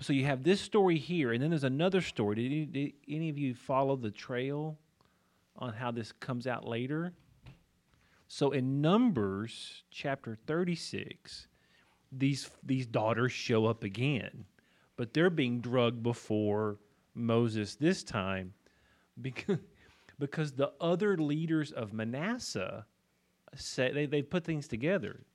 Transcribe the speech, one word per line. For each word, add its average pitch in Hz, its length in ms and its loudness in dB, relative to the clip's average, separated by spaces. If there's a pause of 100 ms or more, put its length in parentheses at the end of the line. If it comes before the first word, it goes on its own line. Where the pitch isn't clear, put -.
So - 120 -2
you 135 140 4
have 131 180 0
this 196 160 6
story 185 380 4
here, 143 340 0
and 120 100 2
then 151 80 2
there's 156 140 2
another 165 380 2
story. 104 340 0
Did 117 100 0
any, 147 200 0
did 139 260 -4 (160)
any 160 220 -2
of 143 80 -6
you 135 160 0
follow 135 420 0
the 117 140 -2
trail 143 680 -4 (760)
on 127 160 -6
how 120 180 -2
this 117 220 -4
comes 123 340 -6
out 123 220 -4
later? 143 460 -2 (1120)
So - 240 2
in 135 320 0
Numbers 131 1080 2
chapter 135 460 -6 (100)
thirty-six, - 1000 -4 (680)
these, 135 360 0 (140)
these 131 240 0
daughters 113 460 2
show 110 340 2
up 117 180 0
again, 113 600 -4 (520)
but 120 160 -6
they're 165 180 6
being 127 300 0
drugged 120 420 2
before 107 760 0 (360)
Moses 113 600 2
this 180 280 2
time 95 520 -4 (680)
because, 131 380 -4 (300)
<laughs> - 300 -20
because 143 340 -4
the 135 280 0
other 180 380 2
leaders 156 520 0
of 110 220 -6
Manasseh 113 920 -4 (680)
say, 131 380 -2
they, 147 140 0
they 143 160 0
put 175 220 -2
things 156 240 -4
together. 131 520 -2 (140)